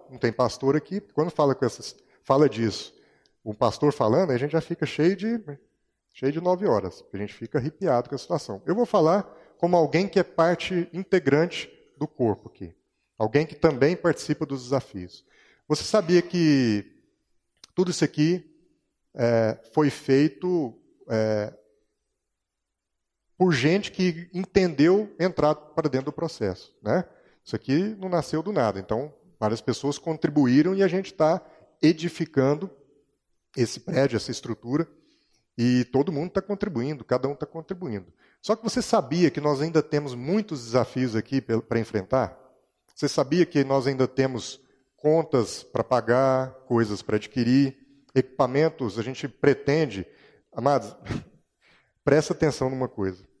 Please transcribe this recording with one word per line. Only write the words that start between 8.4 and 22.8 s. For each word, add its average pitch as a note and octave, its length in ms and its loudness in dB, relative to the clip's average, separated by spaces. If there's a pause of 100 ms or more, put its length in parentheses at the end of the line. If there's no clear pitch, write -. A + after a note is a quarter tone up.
Eu F3 120 -2
vou A#3 100 0
falar F#3+ 380 2 (340)
como F3 180 2
alguém E3 320 2
que F#3+ 120 0
é F3+ 40 4
parte E3+ 680 0
integrante F3 760 0 (260)
do D3+ 100 -4
corpo - 400 -2
aqui, - 280 -18 (420)
alguém A2+ 260 2
que D#3+ 120 -10
também D3+ 400 2
participa - 500 -2
dos C3+ 180 -8
desafios. A#2+ 640 -8 (420)
Você D3+ 160 -2
sabia F3 380 2
que C#3 680 2 (840)
tudo F#3 160 0
isso E3+ 160 0
aqui, D#3+ 500 -2 (600)
é, A2+ 420 2 (160)
foi D3+ 160 2
feito, D3 880 0 (300)
é, A2 420 -2 (1800)